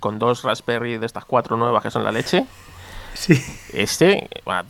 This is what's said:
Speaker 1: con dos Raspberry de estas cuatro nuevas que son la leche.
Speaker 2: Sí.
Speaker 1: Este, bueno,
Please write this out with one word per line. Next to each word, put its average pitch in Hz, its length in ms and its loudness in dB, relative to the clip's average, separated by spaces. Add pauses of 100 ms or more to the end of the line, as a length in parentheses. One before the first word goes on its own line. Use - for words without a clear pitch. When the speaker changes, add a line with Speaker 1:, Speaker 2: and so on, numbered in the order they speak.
Speaker 1:
con 104 180 -2
dos 120 240 2
Raspberry 120 540 -2
de 113 80 -4
estas - 180 -8
cuatro 117 320 0
nuevas 117 280 2
que - 60 -4
son 110 140 -2
la 107 80 0
leche. 151 340 0 (680)
Speaker 2:
Sí. 131 300 4 (300)
Speaker 1:
Este, - 560 2 (160)
bueno, 90 240 -2